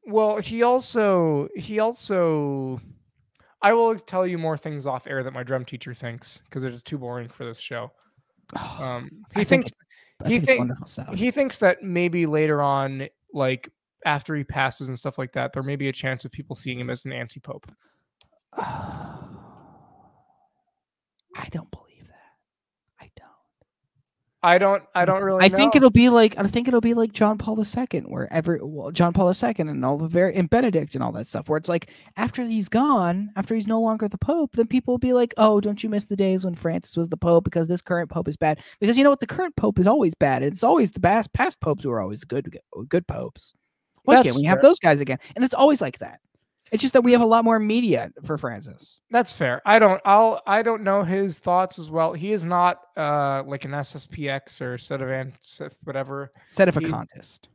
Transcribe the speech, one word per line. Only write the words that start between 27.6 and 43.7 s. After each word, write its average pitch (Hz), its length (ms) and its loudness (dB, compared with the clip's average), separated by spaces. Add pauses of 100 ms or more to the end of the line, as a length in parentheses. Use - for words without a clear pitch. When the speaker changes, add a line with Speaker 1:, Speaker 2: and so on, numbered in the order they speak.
Speaker 2:
Second, 226 420 -6
where - 260 -8
every, 165 280 -2
well, 147 300 -10
John 175 220 2
Paul 180 160 4
the 185 60 2
Second 208 340 -2
and 139 160 -4
all 139 140 0
the 160 100 -6
very, 175 260 2
and 180 160 0
Benedict 202 460 0
and 131 80 -4
all 120 80 -4
that 110 160 -10
stuff, - 200 -8
where 156 80 0
it's 156 120 -4
like, 170 240 -4 (240)
after 240 280 -6
he's 220 240 -4
gone, 208 680 0
after 196 180 -4
he's 214 140 -2
no 226 120 0
longer 220 280 -2
the 190 100 -8
Pope, 311 360 0
then 233 120 2
people 247 280 0
will 247 40 -2
be 254 140 0
like, 247 240 2
"Oh, 214 240 4
don't 208 200 -4
you 220 80 -6
miss 208 180 -4
the 202 100 -4
days 190 280 0
when 175 120 -4
Francis 170 400 -6
was 170 120 -2
the 165 80 -4
Pope? 170 280 4
Because 165 240 -2
this 180 140 -2
current 170 280 -4
Pope - 160 -6
is 151 100 -6
bad." 156 220 0 (220)
Because 233 180 2
you 269 60 6
know 285 60 8
what? 277 100 2
The - 80 -6
current 359 260 -6
Pope 214 240 0
is 180 80 6
always 214 300 2
bad. 131 260 2
It's 165 220 -4
always 262 260 4
the - 80 -10
bas-, 196 300 2
past - 320 -2
popes 147 240 -2
who 131 80 -2
are 113 80 -2
always 101 240 -8
good, 123 340 -8 (300)
good 175 180 0
popes. - 480 -12 (500)